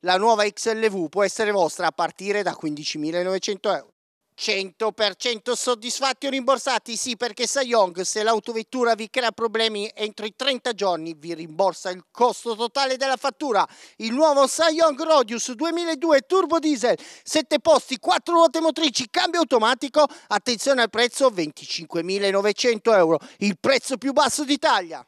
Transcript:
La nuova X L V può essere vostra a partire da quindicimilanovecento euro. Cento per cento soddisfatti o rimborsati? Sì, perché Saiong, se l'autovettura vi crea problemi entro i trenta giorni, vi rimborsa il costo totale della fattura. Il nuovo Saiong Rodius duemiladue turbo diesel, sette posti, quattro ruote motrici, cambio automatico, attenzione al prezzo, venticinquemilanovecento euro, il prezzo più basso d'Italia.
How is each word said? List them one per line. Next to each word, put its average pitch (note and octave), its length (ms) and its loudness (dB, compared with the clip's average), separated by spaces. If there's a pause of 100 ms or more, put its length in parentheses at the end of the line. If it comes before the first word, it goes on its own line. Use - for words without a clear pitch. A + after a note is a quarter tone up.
La F3+ 180 2
nuova G#3 280 4
X G#3+ 260 -4
L A3 160 0
V F#3 200 -4
può G3+ 160 0
essere G#3 260 -2
vostra F3+ 380 0
a D#3+ 40 -2
partire G3 500 -4
da E3+ 120 -2
quindicimilanovecento F3 1160 -4
euro. D3 180 -6 (480)
Cento G3 540 -4
per G3+ 240 0
cento A#3+ 380 -4
soddisfatti B3 720 -4
o - 20 0
rimborsati? B3+ 680 -2
Sì, A#3 220 -6
perché A#3 300 -4
Saiong, A3 560 0
se G#3+ 200 -4
l'autovettura A3+ 720 0
vi G#3+ 140 -8
crea A#3+ 240 -2
problemi A3 600 -2
entro G#3+ 320 -8
i G#3 100 -10
trenta B3+ 380 -4
giorni, E3+ 400 -4
vi D#3 180 -12
rimborsa E3 560 -4
il F#3 220 -10
costo A#3 440 -2
totale C4 440 -2
della C4 180 0
fattura. A#3+ 500 0 (300)
Il A3 160 -6
nuovo C#4 340 4
Saiong D#4+ 560 2
Rodius B3+ 500 0
duemiladue D#4+ 760 0
turbo F4 320 2
diesel, B3 400 0 (240)
sette D4+ 380 0
posti, C4+ 380 2
quattro E4+ 360 -2
ruote E4 260 6
motrici, D4+ 480 0
cambio F4 320 0
automatico, B3+ 680 2 (200)
attenzione A#3+ 560 0
al A3 80 0
prezzo, A#3+ 400 2
venticinquemilanovecento G3 1600 -2
euro, E3 260 6 (200)
il G3+ 200 -2
prezzo C4 380 0
più C4+ 160 -4
basso C#4+ 320 2
d'Italia. B3 640 -2